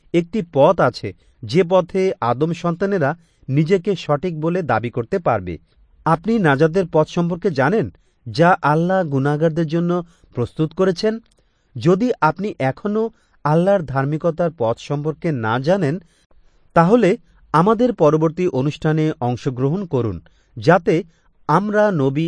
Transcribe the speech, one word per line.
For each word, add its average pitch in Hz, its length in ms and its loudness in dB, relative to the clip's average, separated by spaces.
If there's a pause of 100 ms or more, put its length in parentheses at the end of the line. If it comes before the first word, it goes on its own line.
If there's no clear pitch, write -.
(140)
একটি 175 260 0 (140)
পথ 151 260 4
আছে, 127 300 0 (340)
যে 123 200 0
পথে 185 380 0 (200)
আদম 123 320 0
সন্তানেরা 170 580 -2 (380)
নিজেকে 165 460 0
সঠিক 165 440 -4
বলে 170 240 -2
দাবি 117 260 0
করতে 123 300 -4
পারবে। 98 340 -2 (520)
আপনি 165 340 0
নাজাতের 160 520 2
পথ 156 180 2
সম্পর্কে 175 420 -2
জানেন, 143 340 0 (420)
যা 113 220 2 (140)
আল্লাহ 175 400 2
গুনাহগারদের 151 640 -2
জন্য 170 240 -2 (400)
প্রস্তুত 151 420 -4
করেছেন? 190 400 0 (640)
যদি 185 320 2 (140)
আপনি 185 280 0 (100)
এখনও 208 440 -2 (420)
আল্লাহর 175 400 2
ধার্মিকতার 151 720 -2
পথ 117 220 0
সম্পর্কে 147 520 -6
না 113 280 -2
জানেন, 160 360 0 (800)
তাহলে 185 340 4 (440)
আমাদের 214 400 4
পরবর্তী 160 600 2
অনুষ্ঠানে 156 520 -2 (160)
অংশগ্রহণ 131 640 -4
করুন, 117 320 -4 (400)
যাতে 165 380 2 (540)
আমরা 208 420 2
নবী 143 360 0